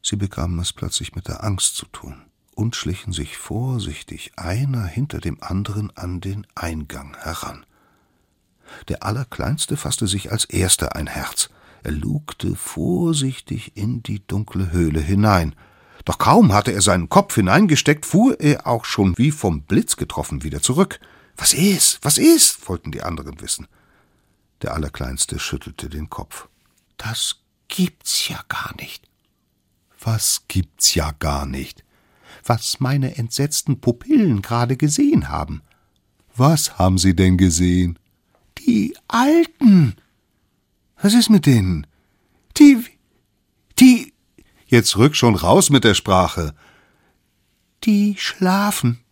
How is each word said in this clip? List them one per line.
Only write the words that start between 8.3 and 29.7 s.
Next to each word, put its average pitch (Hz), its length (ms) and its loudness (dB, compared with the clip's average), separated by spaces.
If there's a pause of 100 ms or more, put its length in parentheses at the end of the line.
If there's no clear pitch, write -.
Der - 160 -10
Allerkleinste 135 760 -6
fasste - 300 -6
sich 95 240 -6
als 110 140 -4
Erster - 500 -2
ein 73 120 -6
Herz. - 420 -8 (340)
Er 64 80 -6
lugte 92 640 -6
vorsichtig 156 1200 -4
in 110 280 -6
die - 240 -8
dunkle 95 440 -4
Höhle 82 280 0
hinein. 95 560 2 (500)
Doch - 140 -4
kaum 143 340 6
hatte 104 180 2
er 98 100 -2
seinen 90 280 2
Kopf - 260 2
hineingesteckt, 147 680 2
fuhr 240 340 2
er 147 280 0
auch 120 180 -2
schon 95 320 0
wie 143 140 2
vom 85 320 -4
Blitz - 320 0
getroffen - 480 -8
wieder 76 180 -8
zurück. 170 380 0 (360)
„Was - 180 0
ist? 185 500 2
Was 147 140 0
ist?“, - 520 4
wollten 85 220 -8
die 65 120 -10
anderen 76 380 -10
wissen. - 260 -10 (960)
Der - 120 -6
Allerkleinste 73 680 -8
schüttelte - 500 -10
den 76 200 -12
Kopf. - 380 -16 (500)
„Das - 440 -8 (260)
gibt's - 600 -4
ja - 120 -10 (100)
gar - 280 -8
nicht.“ - 300 -18 (920)